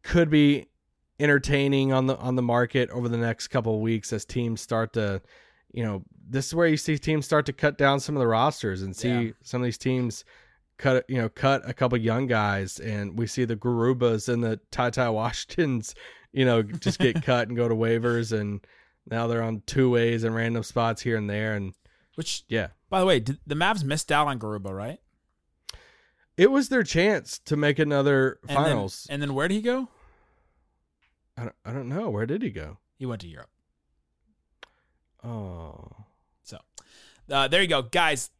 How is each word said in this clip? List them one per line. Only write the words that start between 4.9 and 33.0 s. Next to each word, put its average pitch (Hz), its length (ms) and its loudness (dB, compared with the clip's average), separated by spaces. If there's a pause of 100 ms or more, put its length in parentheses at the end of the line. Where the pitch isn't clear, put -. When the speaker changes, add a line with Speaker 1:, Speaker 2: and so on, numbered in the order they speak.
Speaker 1:
to, 101 280 -2 (500)
you 117 120 -4
know, 101 180 -4 (260)
this 131 200 -2
is - 60 -8
where 170 120 4
you 156 100 4
see 151 220 -2
teams 156 260 0
start 151 220 2
to 143 60 -4
cut 147 260 0
down 139 220 4
some 151 160 -4
of 139 40 0
the 123 60 4
rosters 113 560 0
and 95 120 -8
see 123 140 -4 (180)
Speaker 2:
Yeah. 110 40 -6 (120)
Speaker 1:
some - 200 -6
of - 20 -2
these 120 140 -4
teams 127 460 -2 (520)
cut, 127 320 2
you 131 80 -4
know, 117 120 0
cut 135 400 0
a 120 40 -8
couple 123 260 0
young 113 280 0
guys, 101 540 0
and 104 380 -6
we 117 80 -2
see 127 180 -2
the 113 120 -2
Garubas 120 720 2
and 120 140 0
the 113 160 -2 (120)
Ty 123 200 0
Ty 123 200 0
Washingtons, 117 840 -2 (380)
you 135 120 2
know, 120 180 6
just 160 360 -2
get 151 240 2
Speaker 2:
<laughs> - 0 -
Speaker 1:
cut 120 260 0
and 120 80 -6
go 120 120 2
to 113 60 2
waivers, 113 640 0
and 104 220 -4 (480)
now 117 180 -2
they're 117 160 0
on 113 240 -4
two 131 240 2
ways 117 340 2
and 113 100 0
random 113 280 -2
spots 113 400 -2
here 117 140 0
and 104 140 -4
there, 107 240 -2
and 101 200 -6 (420)
Speaker 2:
Which, - 320 -6
Speaker 1:
yeah. 107 200 -2 (220)
Speaker 2:
by 190 100 0
the 185 60 4
way, 165 140 6
did, 127 260 -4
the 147 80 -6
Mavs 180 300 0
missed 143 260 -4
out 147 160 4
on 135 140 -2
Garuba, 104 360 -8
right? 113 220 -8 (1400)
Speaker 1:
It 196 140 8
was 269 200 2
their 254 120 4
chance 175 580 0
to - 160 -2
make 147 220 2
another 139 680 2
Speaker 2:
And 143 80 -2
then, 143 80 4
Speaker 1:
finals. 110 440 -2
Speaker 2:
and 143 140 -6
then 143 120 -4
where 139 120 0
did 190 80 0
he 214 80 -2
go? 247 260 -2 (1500)
Speaker 1:
I 117 60 -12
don't, 117 120 -12 (100)
I 110 80 -10
don't 139 160 -8
know. 175 220 -6
Where 107 160 -2
did 170 160 -4
he 220 80 -4
go? 87 280 -12 (180)
Speaker 2:
He 131 100 -10